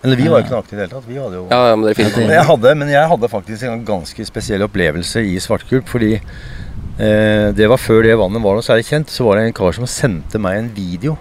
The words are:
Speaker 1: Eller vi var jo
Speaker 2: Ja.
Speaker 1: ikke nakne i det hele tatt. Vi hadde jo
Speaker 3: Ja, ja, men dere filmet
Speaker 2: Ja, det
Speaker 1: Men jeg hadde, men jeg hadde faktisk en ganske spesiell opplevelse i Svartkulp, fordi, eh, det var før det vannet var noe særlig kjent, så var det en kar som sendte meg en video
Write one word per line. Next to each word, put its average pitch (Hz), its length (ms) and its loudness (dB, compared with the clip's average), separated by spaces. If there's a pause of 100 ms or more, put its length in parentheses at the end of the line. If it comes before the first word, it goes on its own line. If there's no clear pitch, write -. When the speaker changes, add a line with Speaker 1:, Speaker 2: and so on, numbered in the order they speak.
Speaker 1:
Eller 131 160 4
vi 156 80 2
var 139 100 4
jo 110 60 2
Speaker 2:
Ja. - 0 -
Speaker 1:
ikke 127 120 -4
nakne - 160 -8
i 101 40 -10
det 104 80 -6
hele 87 100 -12
tatt. 127 140 -14
Vi 123 80 -12
hadde 107 240 -8
jo 92 100 -12
Speaker 3:
Ja, 123 180 2
ja, 113 80 6
men 110 100 0
dere 107 80 4
filmet 107 180 2
Speaker 2:
Ja, 117 80 0
det 110 80 2
Speaker 1:
Men 156 80 4
jeg 160 100 4
hadde, 139 320 4
men 143 100 -2
jeg 143 200 4
hadde 120 220 0
faktisk 107 380 -8
en 117 160 -8
ganske 101 420 -6
spesiell 101 360 -4
opplevelse 87 600 0
i 92 160 -2
Svartkulp, - 480 -2
fordi, 110 240 0 (840)
eh, 107 540 2
det 107 160 4
var 131 120 4
før 113 240 4
det 113 140 6
vannet 104 260 0
var 98 100 4
noe 117 120 -2
særlig 113 220 2
kjent, 151 220 -2
så - 140 -4
var 101 160 4
det 113 80 0
en - 80 -6
kar 90 160 0
som 120 140 -6
sendte 104 540 -4
meg 98 180 -2
en 117 160 -6
video 98 460 -6